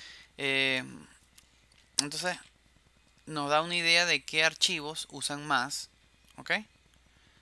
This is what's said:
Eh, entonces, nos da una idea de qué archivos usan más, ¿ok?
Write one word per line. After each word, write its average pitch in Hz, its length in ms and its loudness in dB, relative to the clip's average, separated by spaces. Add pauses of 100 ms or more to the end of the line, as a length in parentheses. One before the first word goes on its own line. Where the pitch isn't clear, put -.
(380)
Eh, 135 440 2 (1160)
entonces, 156 400 -4 (880)
nos 147 240 -4
da 151 100 6
una 175 160 -2
idea 170 300 6
de 151 180 2
qué 156 220 2
archivos 160 640 -2
usan 143 360 -6
más, 139 440 -2 (460)
¿ok? - 160 -6 (880)